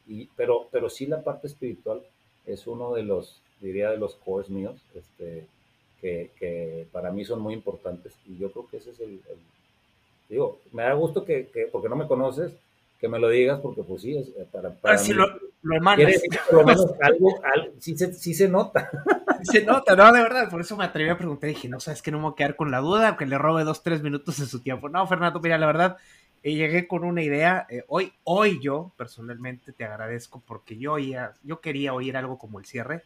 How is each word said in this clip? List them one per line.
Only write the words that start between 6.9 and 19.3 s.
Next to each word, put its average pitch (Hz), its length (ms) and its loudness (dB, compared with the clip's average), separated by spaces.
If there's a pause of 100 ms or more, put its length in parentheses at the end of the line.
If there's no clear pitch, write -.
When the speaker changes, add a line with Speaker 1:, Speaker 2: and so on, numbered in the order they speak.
Speaker 1:
para 87 200 -8
mí 101 140 -8
son 113 160 -8
muy 107 120 -8
importantes, 92 600 -12 (140)
y 92 100 -18
yo 98 140 -8
creo 120 160 -16
que - 100 -16
ese 120 140 -20
es 113 80 -20
el, 110 140 -14
el, 95 240 -20 (920)
digo, 110 300 -4 (120)
me 117 120 -6
da 131 100 2
gusto 160 320 -2
que, 139 220 -2
que, 117 240 -4
porque 110 180 -4
no 123 60 -4
me 147 120 -4
conoces, 131 460 -2 (460)
que 113 80 -4
me 113 120 -4
lo 117 100 4
digas, 127 320 4
porque, 110 220 -8
pues, 92 200 -10
sí, 139 140 -6
es, 131 120 -8
eh, 92 220 -14
para, 90 220 -10
para - 220 4
Speaker 2:
Ah, - 20 6
sí, 104 160 2
Speaker 1:
mí - 60 0
Speaker 2:
lo, 190 60 8 (400)
lo 160 100 0
emanas. 180 220 6
Speaker 1:
Quiere 147 160 8
decir - 160 2
que - 100 -4 (100)
por 165 100 10
lo 151 60 10
menos 185 200 8
Speaker 2:
<laughs> - 160 -2
Speaker 1:
algo, 175 420 6
algo, 143 360 2
sí 160 180 -8
se, 180 160 -2
sí 170 200 -6
se 185 140 4
nota. 190 420 0 (540)